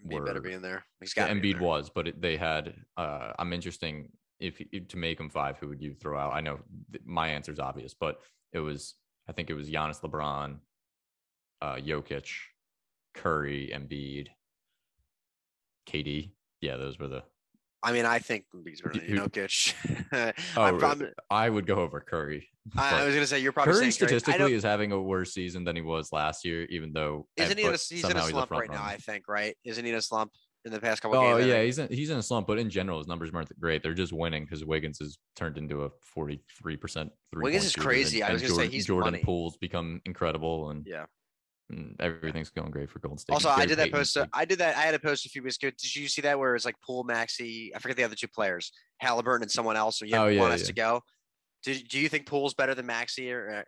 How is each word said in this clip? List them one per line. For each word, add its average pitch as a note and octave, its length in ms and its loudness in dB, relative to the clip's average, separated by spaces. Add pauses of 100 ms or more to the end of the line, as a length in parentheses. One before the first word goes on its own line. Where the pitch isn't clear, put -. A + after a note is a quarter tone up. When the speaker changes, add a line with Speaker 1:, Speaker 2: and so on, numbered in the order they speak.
Speaker 1:
Embiid D#2 220 -6
better - 160 -4
Speaker 2:
were F#2 80 -10
Speaker 1:
be F#2 40 -8
in F#2 100 -10
there. F#2 220 -8 (160)
He's F#2 160 -10
Speaker 2:
Yeah, G2+ 100 4
Speaker 1:
gotta G2+ 80 2
be G2+ 60 2
in G2 100 2
Speaker 2:
Embiid - 20 2
Speaker 1:
there. F2 80 0
Speaker 2:
was, D#2 300 0
but E2+ 180 -2
it, E2 140 -10
they E2 160 0
had, D#2+ 460 -2 (120)
uh, D2 420 -6
I'm F2 140 -2
interesting E2 600 -6 (280)
if, F2+ 200 -6 (120)
if F#2 160 -8
to - 80 -12
make E2 240 -2
him D#2 100 -8
five, C#2+ 280 -2
who D2 100 -8
would C#2+ 140 -10
you D2 120 -8
throw D2 240 -6
out? C#2+ 140 -2
I D2+ 80 -2
know D2 200 -6 (320)
th-, - 120 -14
my E2 240 -2
answer's D2 300 -6
obvious, C2+ 360 -8
but D#2 280 -4 (300)
it E2+ 80 -4
was, D2+ 340 -6 (340)
I D#2+ 40 -12
think E2 180 -6
it D#2+ 40 -2
was D2 160 -8
Giannis, D#2 300 -2
LeBron, C#2+ 600 -4 (1000)
uh, C#2+ 160 -4
Jokic, C#2+ 540 -6 (840)
Curry, C#2+ 600 -2
Embiid, C#2 540 -8 (1600)
K D#2 160 -4
D. D2 320 -4 (260)
Yeah, C2+ 160 -4
those C2+ 220 -8
were C#2 100 -8
the C2 160 -10 (580)
Speaker 1:
I A#2+ 100 0
mean, A#2+ 140 2
I A#2 120 4
think A2 360 -4
Embiid's D#2+ 280 -16
better D#2 120 -6
Speaker 2:
Do - 60 -2
Speaker 1:
than E2+ 60 -10
Speaker 2:
you G2+ 240 0
Speaker 1:
Jokic. - 440 0 (360)
<laughs> A#2 460 -2
Speaker 2:
Oh, A2+ 60 6
Speaker 1:
I'm, F#2+ 220 6
I'm, C#3+ 240 2 (220)
Speaker 2:
I A2 180 4
would G#2 180 2
go F#2+ 100 4
over D2+ 240 0
Curry, D2 480 -6 (280)
Speaker 1:
I, C3 60 2
I C#3 80 4
Speaker 2:
but C#3 160 4
Speaker 1:
was C#3+ 80 4
gonna D3 120 4
say, C#3 140 2
you're C3+ 120 2
probably D3 200 6
Speaker 2:
Curry - 20 8
Speaker 1:
saying A#3 200 6
Curry. A#2+ 300 4
I D3+ 120 4
Speaker 2:
statistically - 20 4
Speaker 1:
don't C#3+ 140 6
Speaker 2:
is G#2+ 120 2
having G#2 280 2
a F#2+ 80 2
worse F#2+ 320 0
season F2+ 320 -6
than E2+ 120 0
he E2 60 -4
was D#2+ 300 -2
last D2+ 320 0
year, E2+ 200 -2
even D#2+ 280 -6
though, D2+ 440 -2
Speaker 1:
Isn't F#3 220 0
he G#3+ 80 2
in F#3+ 40 6
Speaker 2:
but D#3+ 40 2
Speaker 1:
a, E3 40 0 (160)
he's F3 140 0
in F3+ 80 2
a E2+ 60 2
Speaker 2:
somehow D#2+ 40 2
he's D#2+ 40 2
a - 20 -2
Speaker 1:
slump C3 160 0
Speaker 2:
front D#2+ 140 -2
Speaker 1:
right - 80 -8
now, G2+ 100 -6
Speaker 2:
runner. G2+ 80 -4
Speaker 1:
I G2+ 80 -6
think, G2+ 320 -10
right? G#2 360 -2
Isn't A#2+ 200 -6
he A#2 60 0
in A#2 60 2
a A2 60 0
slump A2 300 0 (320)
in A2+ 80 -8
the G#2+ 80 -4
past A2 220 0
couple A2+ 140 4
Speaker 2:
Oh, C3 40 8
Speaker 1:
games, A#2+ 200 8
I B2+ 60 6
Speaker 2:
yeah, B2+ 80 6
Speaker 1:
think? A2+ 120 6
Speaker 2:
he's B2+ 120 0
in, C#3+ 100 -4
he's D3 220 -2
in D3 80 0
a A2 40 -2
slump, A2+ 240 0
but G#2+ 120 2
in A#2 120 0
general, F#2 280 0
his D2+ 80 -6
numbers E2 260 -6
weren't E2 260 -4
great. D#2+ 240 2
They're E2 120 0
just F2 180 0
winning D#2 340 -2
'cause D#2 180 -6
Wiggins D2+ 340 0
has D2 200 -8 (180)
turned D#2 200 -4
into D2 280 -4
a C#2+ 60 -4 (120)
forty-three D2+ 720 -8
percent D#2 360 -8 (200)
three-point D#2+ 120 -2
Speaker 1:
Wiggins F3+ 200 2
is - 100 2
Speaker 2:
shooter, - 120 0
Speaker 1:
crazy. B2 360 4
Speaker 2:
and, G2+ 60 2
Speaker 1:
I A2 40 4
was E2+ 100 2
Speaker 2:
and - 0 -
Speaker 1:
gonna F2 80 0
say, F2 40 4
Speaker 2:
Jordan, F#2 180 2
Speaker 1:
he's F#2+ 140 -2
Speaker 2:
Jordan F#2 260 4
Speaker 1:
money. F2 120 0
Speaker 2:
Poole's E2+ 320 0
become F2 480 -4
incredible, D#2+ 640 0
and D2+ 160 -8
Speaker 1:
Yeah. D#2 200 -10 (640)
Speaker 2:
and E2 300 -10
everything's D#2+ 500 -2
going D#2 200 -6
great C#2+ 200 -6
for - 100 -16
Golden D2 180 -8
State. - 160 0
Speaker 1:
Also, D3 160 4
I C#3 100 6
Speaker 2:
Gary C#3+ 80 6
Speaker 1:
did D#3 100 4
that D3+ 120 4
Speaker 2:
Payton's C#3+ 220 2
Speaker 1:
post, - 40 2
uh, C#3 80 4
Speaker 2:
big - 80 -6
Speaker 1:
I D3 120 2
did F3+ 160 2
that, D#3+ 160 4
I C#3+ 60 2
had D#3 120 4
a D3 40 0
post D3 280 0
a - 20 -14
few C3+ 140 -12
weeks B2+ 140 -4
ago. C#3 140 0
Did B2+ 240 -6
you C#3+ 140 -4
see C#3 140 0
that C#3+ 160 4
where C3 160 4
it's A#2 100 0
like A#2+ 160 -4
Poole, B2 240 -4
Maxey, A#2 720 -4
I G2+ 40 -8
forget B2 180 -4
the B2 80 4
other G#2+ 100 0
two G#2+ 140 -6
players, F#2 440 0 (260)
Halliburton A#2+ 440 2
and G#2+ 100 -4
someone A2+ 240 2
else, A2 240 2
and G#2+ 100 -6
you A2+ 60 4
Speaker 2:
Oh, G#2+ 120 6
yeah, G#2 120 8
Speaker 1:
want A#2 140 6
us F2 80 0
Speaker 2:
yeah. F2+ 40 -2
Speaker 1:
to F#2 60 -2
go? A2+ 300 2 (600)
Do, C3+ 100 0
do B2+ 260 -4
you D3+ 80 4
think D3 180 -2
Poole's C#3+ 280 0
better C3+ 200 2
than B2 120 -4
Maxey B2 460 -4
or, G#2+ 360 -6